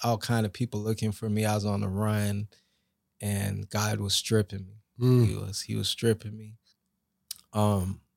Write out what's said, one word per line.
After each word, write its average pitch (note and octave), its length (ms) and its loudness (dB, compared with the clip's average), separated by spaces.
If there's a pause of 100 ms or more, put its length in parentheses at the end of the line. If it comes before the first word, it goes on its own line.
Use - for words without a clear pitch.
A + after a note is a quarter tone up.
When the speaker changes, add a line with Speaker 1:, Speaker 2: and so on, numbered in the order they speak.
Speaker 1:
all A#2 140 2
kind A2+ 280 2
of G2+ 80 -2
people A2+ 280 -4
looking A2 300 -2
for A2 180 -6
me. G#2+ 160 2
I G#2+ 100 2
was G2+ 100 0
on G2+ 160 0
the G2+ 60 -2
run, G#2 600 0 (760)
and G2+ 480 -2
God G#2 300 -2
was G2 160 -2
stripping G2 500 0
me. G2+ 160 -20 (180)
Speaker 2:
Mm. B2 280 6
Speaker 1:
He G#2+ 80 0
was, G2 260 -6
he A2 140 -4
was G#2 120 -2
stripping G#2+ 500 0
me. A2 180 -16 (960)
Um, G2+ 480 2 (160)